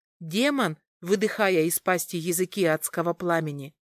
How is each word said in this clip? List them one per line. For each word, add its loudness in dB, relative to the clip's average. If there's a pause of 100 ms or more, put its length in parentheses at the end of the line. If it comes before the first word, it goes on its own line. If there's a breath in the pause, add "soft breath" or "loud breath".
(200)
демон, 0 (220)
выдыхая 2
из 0
пасти -2
языки -2
адского 0
пламени, -4 (100)